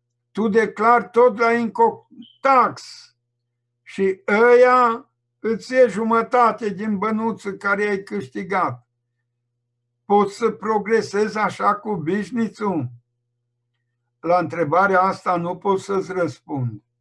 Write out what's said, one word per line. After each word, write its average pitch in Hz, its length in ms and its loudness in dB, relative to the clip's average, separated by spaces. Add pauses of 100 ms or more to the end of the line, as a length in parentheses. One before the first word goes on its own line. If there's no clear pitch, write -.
(320)
tu 214 160 -2
declari 220 600 2
tot 240 280 4
la 233 160 2
incotax 233 1300 0 (1000)
și 190 460 -4
ăia 240 840 4 (280)
îți 220 340 -6
iei 254 160 6
jumătate 226 800 0
din 202 280 -4
bănuță 214 560 -4
care 202 340 -2
ai 196 160 -4
câștigat. 190 840 -6 (1160)
Poți 202 300 2
să 226 160 -2
progresezi 214 840 -2
așa 202 380 -2
cu 214 200 -6
bișnițul? 190 920 -4 (1300)
La 175 180 0
întrebarea 170 640 0
asta 185 360 -2
nu 175 200 -6
pot 190 220 -2
să-ți 185 320 -6
răspund. 139 680 -6 (200)